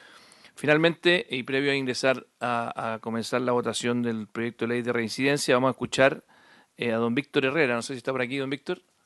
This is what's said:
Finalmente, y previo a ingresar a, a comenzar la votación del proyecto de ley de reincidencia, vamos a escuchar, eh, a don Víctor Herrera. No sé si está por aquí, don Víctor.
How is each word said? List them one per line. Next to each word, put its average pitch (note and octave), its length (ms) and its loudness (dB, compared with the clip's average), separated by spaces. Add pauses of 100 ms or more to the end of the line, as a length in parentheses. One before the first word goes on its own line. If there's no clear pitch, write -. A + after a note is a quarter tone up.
(560)
Finalmente, E3 760 2
y B2+ 140 -6
previo C3+ 280 -2
a C#3 40 0
ingresar C3 500 0 (140)
a, A#2 560 -4
a A2 40 -8
comenzar A2+ 420 -4
la B2 100 0
votación A#2+ 500 0
del A2+ 260 -4
proyecto A#2 380 -6
de A2+ 40 0
ley A#2+ 120 -2
de A#2+ 100 -2
reincidencia, C3 640 2
vamos C3 120 4
a B2+ 40 2
escuchar, C3+ 540 2 (500)
eh, A#2+ 160 -2
a A2+ 60 2
don A#2 160 2
Víctor C#3 320 0
Herrera. C3+ 300 2
No A#2 80 -2
sé C#3 100 -8
si C3 40 -8
está A#2+ 140 -6
por C3 100 0
aquí, B2 160 -4
don C3+ 120 -4
Víctor. C#3 320 -6 (240)